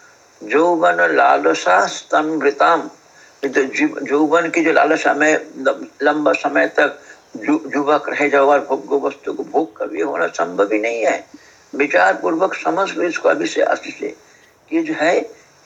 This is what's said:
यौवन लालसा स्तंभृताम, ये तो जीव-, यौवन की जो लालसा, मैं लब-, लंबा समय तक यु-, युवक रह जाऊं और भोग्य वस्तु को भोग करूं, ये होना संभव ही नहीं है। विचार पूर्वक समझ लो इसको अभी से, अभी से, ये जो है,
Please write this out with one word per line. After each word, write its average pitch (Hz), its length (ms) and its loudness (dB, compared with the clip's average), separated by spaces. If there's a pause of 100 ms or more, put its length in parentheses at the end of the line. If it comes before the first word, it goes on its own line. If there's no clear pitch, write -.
(440)
यौवन 170 720 2
लालसा 147 720 2
स्तंभृताम, 156 1000 0 (540)
ये 139 60 -2
तो 135 140 0
जीव-, 135 480 -4
यौवन 156 380 2
की 165 140 0
जो 156 80 2
लालसा, 143 420 2
मैं 151 280 2 (160)
लब-, - 460 -4
लंबा 147 300 2
समय 143 340 0
तक - 340 0 (360)
यु-, 143 380 -4
युवक 143 340 0
रह 135 200 -2
जाऊं 139 200 4
और 143 100 4
भोग्य 135 480 -2
वस्तु - 260 -8
को - 100 -6
भोग - 340 -4
करूं, - 180 -6
ये - 80 -2
होना 85 240 -2
संभव 90 460 -2
ही 107 60 2
नहीं 117 260 -2
है। - 220 -2 (480)
विचार 180 380 2
पूर्वक 175 400 -2
समझ 180 380 -2
लो - 120 -4
इसको - 260 0
अभी 294 180 0
से, - 140 -2
अभी - 380 -2
से, - 160 -8 (580)
ये 330 100 0
जो 311 100 -6
है, - 240 2 (480)